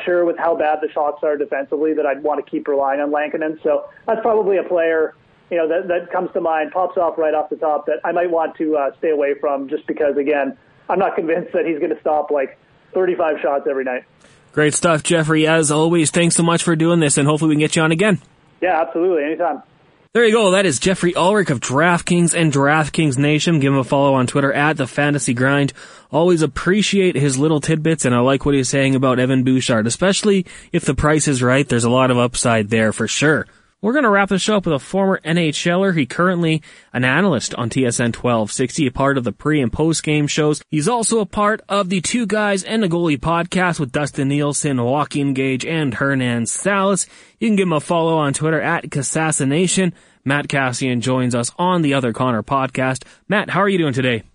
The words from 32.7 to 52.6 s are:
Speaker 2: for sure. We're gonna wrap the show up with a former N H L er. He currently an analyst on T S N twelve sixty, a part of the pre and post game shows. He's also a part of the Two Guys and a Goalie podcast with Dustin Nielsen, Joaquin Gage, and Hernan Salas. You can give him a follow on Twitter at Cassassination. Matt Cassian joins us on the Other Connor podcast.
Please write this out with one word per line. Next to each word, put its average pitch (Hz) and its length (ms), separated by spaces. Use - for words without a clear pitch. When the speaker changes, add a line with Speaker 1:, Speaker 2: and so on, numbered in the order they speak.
Speaker 2:
for 110 160
sure. 139 400
We're 214 100
gonna 269 180
wrap 196 180
the 196 80
show 214 200
up 180 100
with 160 80
a 131 40
former 190 440
N 160 160
H 160 260
L 175 180
er. 196 80
He 160 140
currently 165 560
an 127 100
analyst 139 520
on 117 160
T 131 120
S 117 160
N 120 120
twelve 113 400
sixty, 135 340
a 123 60
part 139 260
of 123 60
the 110 80
pre 151 280
and 120 140
post 160 300
game 151 240
shows. 151 420
He's 151 180
also 226 320
a 202 60
part 208 420
of 196 220
the 190 100
Two 240 280
Guys 202 360
and 220 200
a 190 40
Goalie 170 300
podcast 170 640
with 135 120
Dustin 143 360
Nielsen, 143 520
Joaquin 139 540
Gage, 131 320
and 151 300
Hernan 127 500
Salas. 196 640
You 226 80
can 214 80
give 190 140
him 165 40
a 151 60
follow 165 400
on 143 140
Twitter 156 280
at 160 300
Cassassination. 160 1040
Matt 143 240
Cassian 127 540
joins 127 320
us 117 240
on 180 240
the 139 140
Other 127 180
Connor 120 300
podcast. 131 600